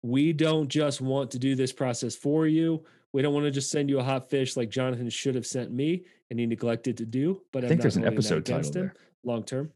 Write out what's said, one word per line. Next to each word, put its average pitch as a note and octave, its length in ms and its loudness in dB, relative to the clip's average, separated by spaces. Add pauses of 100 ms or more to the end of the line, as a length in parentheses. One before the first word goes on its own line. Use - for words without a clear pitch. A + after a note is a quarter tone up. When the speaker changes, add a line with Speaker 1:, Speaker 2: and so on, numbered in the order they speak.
Speaker 1:
we C#3 300 2
don't D#3 360 2
just C#3+ 320 0
want C3 320 -2
to C3 60 -6
do C3+ 160 2
this C3 180 0
process B2 420 -2
for D#3 320 2
you. D#3+ 380 2 (280)
We C3+ 100 0
don't D3 120 2
wanna D3 160 2
just C#3 200 -2
send C#3+ 180 0
you C#3 100 2
a B2 60 0
hot C3+ 260 -2
fish C3+ 260 0
like A#2 140 -2
Jonathan B2+ 400 -2
should C3 240 -2
have B2 120 -2
sent B2 260 -6
me, D#3 320 -2 (260)
and A#2 80 -4
he A#2+ 80 0
neglected A#2 520 -2
to A#2 80 -6
do, C#3+ 360 0 (100)
but B2+ 120 -2
Speaker 2:
I - 20 -2
Speaker 1:
I'm - 40 -2
Speaker 2:
think E3+ 80 6
Speaker 1:
not - 40 2
Speaker 2:
there's A2 140 4
an F2 60 2
Speaker 1:
holding G#2+ 140 2
that G#2 80 2
Speaker 2:
episode F#2 140 2 (100)
Speaker 1:
against D#2+ 260 -2
Speaker 2:
title F#3 80 -2
Speaker 1:
him F#3+ 120 -4
Speaker 2:
there. - 100 -20 (200)
Speaker 1:
long A#2 200 -2
term. C#3+ 320 -6